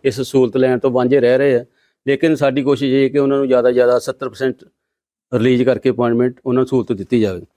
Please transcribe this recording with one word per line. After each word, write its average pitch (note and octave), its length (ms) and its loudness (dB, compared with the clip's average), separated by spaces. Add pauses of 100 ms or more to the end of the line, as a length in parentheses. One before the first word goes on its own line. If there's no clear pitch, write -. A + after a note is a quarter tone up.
ਇਸ C3 180 -4
ਸਹੂਲਤ B2+ 360 0
ਲੈਣ B2+ 220 2
ਤੋਂ C3+ 120 0
ਵਾਂਝੇ B2 280 2
ਰਹਿ B2 180 2
ਰਹੇ C#3 180 2
ਆ, A#2+ 100 -2 (400)
ਲੇਕਿਨ C#3 300 0
ਸਾਡੀ C#3 280 -2
ਕੋਸ਼ਿਸ਼ C3 300 0
ਇਹ C3+ 100 2
ਹੈ C3+ 60 0
ਕਿ C#3+ 100 -2
ਉਹਨਾਂ C#3 180 0
ਨੂੰ C#3 100 -2
ਜ਼ਿਆਦਾ B2 220 2
ਤੋਂ B2 40 2
ਜ਼ਿਆਦਾ B2 260 2
ਸੱਤਰ - 300 -8
ਪਰਸੈਂਟ B2+ 340 -6 (680)
ਰਿਲੀਜ਼ B2 320 0
ਕਰਕੇ B2 260 0
ਅਪਾਇੰਟਮੈਂਟ B2 560 -2
ਉਹਨਾਂ B2+ 160 0
ਨੂੰ B2+ 60 -2
ਸਹੂਲਤ B2+ 240 -2
ਦਿੱਤੀ G#2+ 300 -4
ਜਾਵੇ। F#2 240 -4 (100)